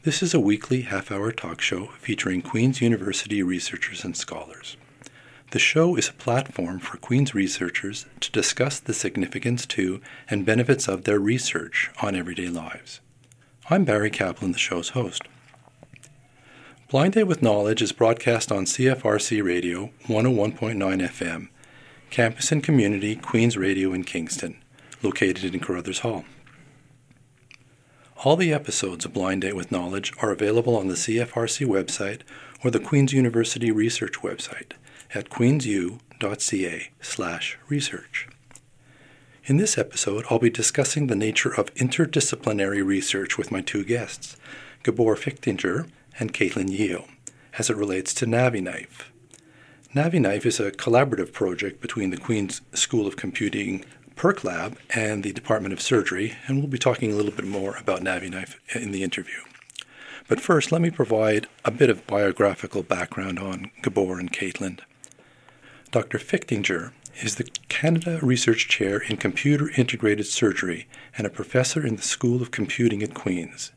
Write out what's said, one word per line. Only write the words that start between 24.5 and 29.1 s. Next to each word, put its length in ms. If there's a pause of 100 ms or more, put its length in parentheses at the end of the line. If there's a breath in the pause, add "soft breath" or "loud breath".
located 500
in 60
Carruthers 400
Hall. 260 (2000 soft breath)
All 120
the 180
episodes 500
of 100